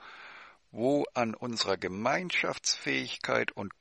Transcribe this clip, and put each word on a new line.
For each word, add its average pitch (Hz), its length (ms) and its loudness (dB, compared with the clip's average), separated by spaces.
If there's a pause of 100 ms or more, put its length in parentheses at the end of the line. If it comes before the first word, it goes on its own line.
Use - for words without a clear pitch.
(720)
wo 135 420 4
an 113 220 0
unserer 110 420 0
Gemeinschaftsfähigkeit 123 1700 0
und 101 300 -8